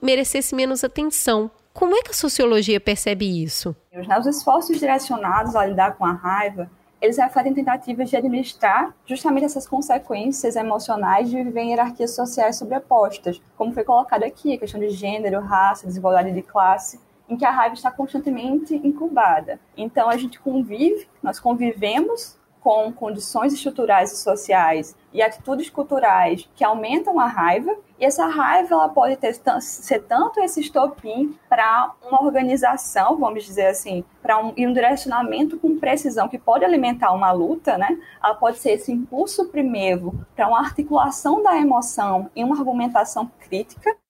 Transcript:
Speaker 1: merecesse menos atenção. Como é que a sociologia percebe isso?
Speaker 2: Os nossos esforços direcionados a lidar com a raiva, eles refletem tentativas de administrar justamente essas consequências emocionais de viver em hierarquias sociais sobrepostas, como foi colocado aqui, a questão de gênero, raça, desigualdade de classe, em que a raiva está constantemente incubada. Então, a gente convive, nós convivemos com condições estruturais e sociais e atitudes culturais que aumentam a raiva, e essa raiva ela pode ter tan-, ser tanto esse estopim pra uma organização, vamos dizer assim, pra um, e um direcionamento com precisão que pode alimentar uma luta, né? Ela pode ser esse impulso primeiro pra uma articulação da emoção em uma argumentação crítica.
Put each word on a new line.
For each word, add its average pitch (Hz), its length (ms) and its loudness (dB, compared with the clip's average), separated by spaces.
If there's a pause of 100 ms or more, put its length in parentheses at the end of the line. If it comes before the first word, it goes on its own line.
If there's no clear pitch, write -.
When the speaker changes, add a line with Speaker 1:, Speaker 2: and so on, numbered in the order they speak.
Speaker 1:
merecesse 262 520 0
menos 262 300 -2
atenção. 247 680 0 (240)
Como 359 220 2
é 494 60 2
que 453 100 -14
a - 20 -6
sociologia 220 640 2
percebe 196 640 -2
isso? 160 320 -6 (180)
Speaker 2:
Os 180 140 -12
nossos 233 300 2
esforços 330 420 2
direcionados 233 760 0
a 202 100 4
lidar 196 300 2
com 190 80 -2
a 175 80 2
raiva, 185 580 -4 (320)
eles 233 160 2
refletem 262 340 2
tentativas 254 560 -2
de 262 80 0
administrar 247 800 0 (100)
justamente 277 420 0
essas 277 200 -6
consequências 254 880 -2
emocionais 214 760 0
de 254 140 -2
viver 233 200 -4
em 233 80 -4
hierarquias 233 440 -2
sociais 240 420 -2
sobrepostas, 214 840 0 (140)
como 226 160 -4
foi 247 100 -4
colocado 240 400 2
aqui, 277 320 -4
a 233 40 -4
questão 214 200 -10
de 208 120 -2
gênero, 202 500 -4
raça, 196 440 2
desigualdade 185 460 2
de 185 120 -4
classe, 196 580 0 (280)
em 240 80 -4
que 240 80 -2
a 240 60 4
raiva 233 240 0
está 254 160 -4
constantemente 269 840 -4
incubada. 285 840 0 (180)
Então, 226 320 0
a 233 80 2
gente 247 220 -8
convive, 262 680 -2 (120)
nós - 200 -6
convivemos 240 1000 -2 (220)
com 220 320 2
condições 220 600 -4
estruturais 220 600 2
e - 40 -14
sociais 185 800 0 (160)
e - 80 -2
atitudes 262 480 -2
culturais 196 840 0
que - 100 -2
aumentam 233 560 0
a 240 60 4
raiva, 220 500 0 (240)
e - 40 2
essa 311 220 2
raiva 330 480 2
ela 311 140 4
pode 269 280 2
ter 233 220 -2
tan-, - 220 -2
ser - 400 -4
tanto 415 400 0
esse 349 200 -2
estopim 285 800 -2 (100)
pra 233 440 2 (100)
uma 262 220 2
organização, 254 920 2
vamos 220 280 -2
dizer 196 220 -2
assim, 190 360 -2 (180)
pra 220 180 2
um, 226 180 -2
e 247 100 0
um 247 60 2
direcionamento 247 840 0
com 320 200 0
precisão 262 480 0
que 247 120 -8
pode - 260 2
alimentar 247 480 2
uma 190 180 2
luta, 185 480 0
né? 202 180 0 (260)
Ela - 120 2
pode 233 240 0
ser 233 140 0
esse 214 180 -2
impulso 277 600 -2
primeiro 190 840 -2
pra 214 140 0
uma 233 100 4
articulação 294 840 0
da 370 140 4
emoção 240 760 0
em 226 80 -6
uma 277 160 0
argumentação 240 800 -2
crítica. - 560 -6 (160)